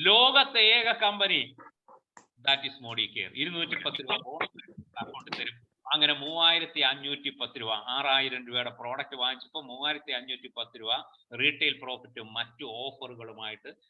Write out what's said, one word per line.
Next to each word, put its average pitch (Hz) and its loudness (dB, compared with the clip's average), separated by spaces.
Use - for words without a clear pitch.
ലോകത്തെ 254 8
ഏക 233 2
കമ്പനി 202 2
that 135 2
is 131 -12
മോഡി 113 -2
കെയർ. 95 -4
ഇരുന്നൂറ്റി 165 -4
പത്ത് 139 -4
രൂപ 131 -2
ബോണസ് 165 -8
അക്കൗണ്ടിൽ - -10
തരും. 120 -8
അങ്ങനെ 151 4
മൂവായിരത്തി 165 2
അഞ്ഞൂറ്റി 139 0
പത്ത് 123 -8
രൂപ, 110 -4
ആറായിരം 135 2
രൂപയുടെ 120 -2
പ്രോഡക്റ്റ് 131 -6
വാങ്ങിച്ചപ്പോൾ 127 -4
മൂവായിരത്തി 143 -4
അഞ്ഞൂറ്റി 127 -10
പത്ത് 117 -10
രൂപ 110 -2
റീട്ടെയിൽ 147 2
പ്രോഫിറ്റും 123 -12
മറ്റു 117 -10
ഓഫറുകളുമായിട്ട് 113 -12